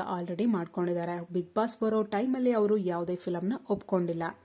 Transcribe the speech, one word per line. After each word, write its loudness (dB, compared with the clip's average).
already 0
ಮಾಡ್ಕೊಂಡಿದ್ದಾರೆ. 0
Bigg -4
Boss 0
ಬರೋ 2
ಟೈಮಲ್ಲಿ 0
ಅವರು 4
ಯಾವುದೇ 0
ಫಿಲಂನ -2
ಒಪ್ಕೊಂಡಿಲ್ಲ. -2